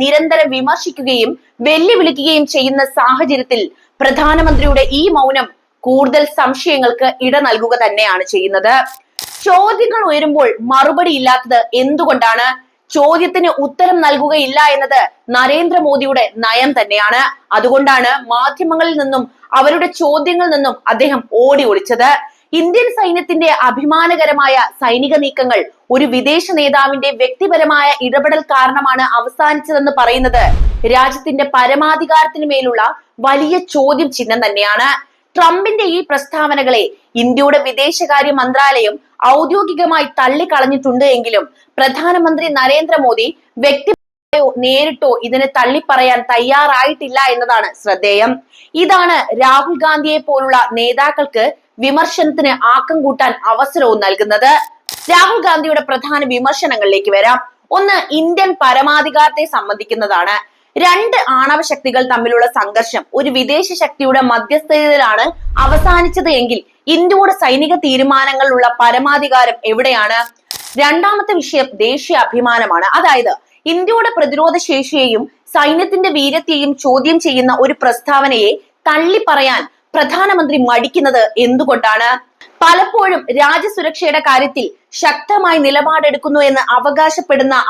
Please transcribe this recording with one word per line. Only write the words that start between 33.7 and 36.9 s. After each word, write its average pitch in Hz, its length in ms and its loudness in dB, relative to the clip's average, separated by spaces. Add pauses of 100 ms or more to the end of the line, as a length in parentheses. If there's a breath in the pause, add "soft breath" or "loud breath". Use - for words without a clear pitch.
ചോദ്യം 277 420 0
ചിഹ്നം 226 300 -4
തന്നെയാണ്. 208 420 0 (480 soft breath)
ട്രംപിന്റെ 392 580 2
ഈ 349 40 -2 (120)
പ്രസ്താവനകളെ 277 720 -2 (380 loud breath)